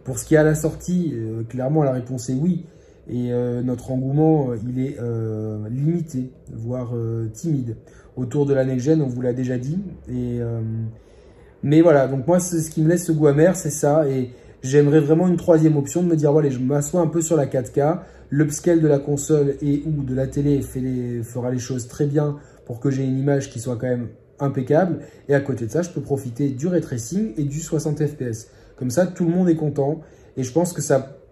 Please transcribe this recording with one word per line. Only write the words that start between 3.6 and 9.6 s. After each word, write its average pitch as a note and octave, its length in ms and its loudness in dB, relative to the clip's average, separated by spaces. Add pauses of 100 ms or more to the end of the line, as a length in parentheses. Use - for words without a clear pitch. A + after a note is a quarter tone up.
notre B2+ 280 -6
engouement, C#3 600 2
euh, A#2+ 60 -4 (100)
il B2+ 120 -4
est, C3 200 -4
euh, A2 720 -6
limité, C3+ 640 -2 (220)
voire, A#2+ 400 -6
euh, A2+ 360 -4
timide. B2 480 -4 (380)
Autour B2+ 300 0
de C#3+ 80 2
la C3 120 4
next-gen, C3 360 2
on C3+ 60 0
vous B2 140 -6
l'a B2 120 0
déjà B2+ 240 -4
dit. C#3 220 -4 (300)